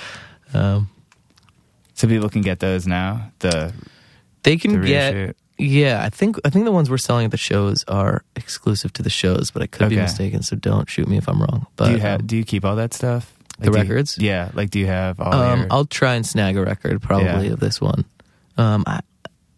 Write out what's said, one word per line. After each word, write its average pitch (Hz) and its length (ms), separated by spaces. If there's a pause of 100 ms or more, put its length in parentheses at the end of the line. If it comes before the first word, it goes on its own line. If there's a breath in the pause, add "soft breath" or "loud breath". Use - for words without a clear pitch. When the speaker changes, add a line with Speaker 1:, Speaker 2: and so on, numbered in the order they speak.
(540 loud breath)
Speaker 1:
Um, 101 340 (1040)
Speaker 2:
So - 140
people 107 220
can 104 120
get 92 180
those 92 260
now? 95 540
The, 82 320 (720 loud breath)
Speaker 1:
they 151 120
can 202 240
Speaker 2:
the 190 60
Speaker 1:
get, 139 280
Speaker 2:
reissue? 98 180 (260)
Speaker 1:
yeah, 139 460
I 104 60
think, 214 340
I 143 60
think 196 140
the 220 80
ones 156 160
we're 131 100
selling 120 280
at 107 60
the - 40
shows 101 520
are 98 340 (140)
exclusive - 580
to - 80
the - 80
shows, - 400
but - 120
I - 40
could - 240
be 107 60
Speaker 2:
Okay. 92 80
Speaker 1:
mistaken, 98 400
so - 120
don't 104 320
shoot - 200
me 101 100
if - 100
I'm - 120
wrong. - 260 (100)
But, 104 120
Speaker 2:
Do 120 60
you 110 60
ha-, 101 140
Speaker 1:
um, 107 120
Speaker 2:
do 113 100
you 113 80
keep 98 200
all 101 120
that 117 180
stuff? 120 400 (240)
Speaker 1:
the 104 80
Speaker 2:
Like, 104 60
do 107 60
you 101 120
Speaker 1:
records? 139 280
Speaker 2:
Yeah, 95 360
like, 98 160
do 101 80
you 95 80
have 92 340
all - 140
Speaker 1:
Um, 123 260
Speaker 2:
your 95 100
Speaker 1:
I'll 139 140
try 127 300
and 117 100
snag 98 320
a 95 80
record 98 380
probably 98 460
Speaker 2:
Yeah. 110 40
Speaker 1:
of 107 80
this 104 180
one. - 280 (500 soft breath)
Um, 107 300
I, - 140 (580)